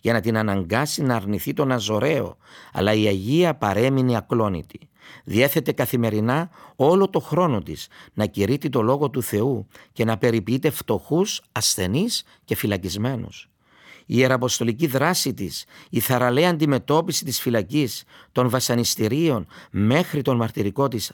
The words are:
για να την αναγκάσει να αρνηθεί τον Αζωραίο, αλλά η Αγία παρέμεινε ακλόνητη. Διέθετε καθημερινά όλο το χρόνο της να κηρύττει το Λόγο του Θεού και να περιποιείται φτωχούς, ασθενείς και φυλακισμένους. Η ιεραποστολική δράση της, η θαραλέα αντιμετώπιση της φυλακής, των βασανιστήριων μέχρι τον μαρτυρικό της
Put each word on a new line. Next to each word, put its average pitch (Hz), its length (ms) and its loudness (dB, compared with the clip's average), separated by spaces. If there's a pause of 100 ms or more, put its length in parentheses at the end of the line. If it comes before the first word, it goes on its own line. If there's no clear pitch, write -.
για 117 120 0
να 113 80 0
την 110 160 0
αναγκάσει 107 680 0
να 127 120 2
αρνηθεί 104 380 -4
τον 135 200 0
Αζωραίο, 110 640 -2 (360)
αλλά 104 220 2
η 107 120 4
Αγία 127 480 2
παρέμεινε 123 600 2
ακλόνητη. 107 640 -2 (460)
Διέθετε 135 480 2
καθημερινά 120 800 0 (260)
όλο 185 320 4
το 185 120 -2
χρόνο 156 420 0
της 78 240 -12 (280)
να 107 120 0
κηρύττει 123 420 -2
το 123 140 0
Λόγο 135 280 2
του 127 120 -4
Θεού 110 440 -2 (260)
και 117 120 -2
να 110 140 0
περιποιείται 117 520 0
φτωχούς, - 720 -2 (100)
ασθενείς 110 720 -2 (200)
και 110 120 -4
φυλακισμένους. 101 920 -4 (500)
Η - 180 -6
ιεραποστολική 123 680 2
δράση 139 480 0
της, 92 300 -8 (260)
η 117 100 0
θαραλέα 127 500 2
αντιμετώπιση 151 760 0
της 131 160 -6
φυλακής, 117 640 -2 (280)
των 123 160 2
βασανιστήριων 120 1000 0 (240)
μέχρι 139 520 2
τον 127 140 2
μαρτυρικό 113 520 0
της 120 260 -6